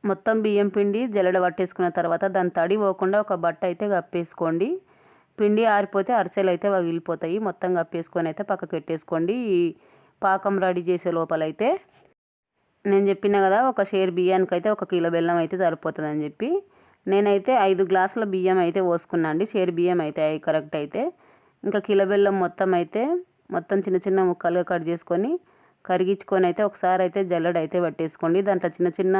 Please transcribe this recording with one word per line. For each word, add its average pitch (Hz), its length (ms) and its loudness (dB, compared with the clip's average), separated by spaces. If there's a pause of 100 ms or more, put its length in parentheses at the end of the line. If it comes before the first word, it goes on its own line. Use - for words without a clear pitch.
మొత్తం 208 400 0
బియ్యం 202 320 2
పిండి 202 260 2 (120)
జల్లెడ 185 320 2
పట్టేసుకున్న 180 500 -2
తర్వాత 170 300 0 (100)
దాని 180 220 2
తడి 175 260 2
పోకుండా 190 420 2
ఒక 196 200 -2
బట్ట 165 240 -2
అయితే 180 240 -4
కప్పేసుకోండి. 170 760 -2 (720)
పిండి 208 260 2 (120)
ఆరిపోతే 202 440 0
అరిసెలు 190 340 0
అయితే 190 220 -2
పగిలిపోతాయి. 170 720 -4
మొత్తం 180 320 -4
కప్పేసుకొని 165 520 -4
అయితే 202 200 -8
పక్కకు 180 240 -4
పెట్టేసుకోండి. 165 600 -4 (180)
ఈ 175 40 4 (600)
పాకం 190 440 0
రెడీ 180 260 0
చేసే 175 260 -2
లోపలైతే 160 520 -2 (1160)
నేను 202 260 4
చెప్పిన 202 360 2
కదా 202 140 4 (100)
ఒక 202 220 0
షేర్ 190 260 2
బియ్యానికైతే 185 560 2
ఒక 196 180 -8
కిలో 170 240 0
బెల్లం 170 260 2
అయితే 165 200 -4
సరిపోతుందని 156 640 -2
చెప్పి, 220 240 -6 (600)
నేనైతే 202 400 2 (180)
ఐదు 190 200 2
గ్లాసుల 190 340 2 (100)
బియ్యం 185 300 2
అయితే 170 240 0
పోసుకున్నా 170 440 0
అండి. 170 200 0
షేర్ 185 260 0
బియ్యం 175 260 2
అయితే 151 220 -4
అయి 156 200 0
కరెక్ట్ 156 340 -2
అయితే. 147 220 -6 (640)
ఇంకా 202 240 -2
కిలో 196 240 4
బెల్లం 202 320 2
మొత్తం 185 340 -2
అయితే 175 240 -2 (540)
మొత్తం 175 300 -2
చిన్న 185 200 0
చిన్న 190 140 2 (100)
ముక్కలుగా 175 400 0
కట్ 170 200 -2
చేసుకొని 180 420 -2 (580)
కరిగించుకొని 185 600 0
అయితే 175 200 -2
ఒకసారి 185 360 0
అయితే 190 140 -2 (120)
జల్లెడ 170 320 0
అయితే 160 220 -4
పట్టేసుకోండి. 165 600 -2
దాంట్లో 185 300 0
చిన్న 175 120 0 (100)
చిన్న 190 200 2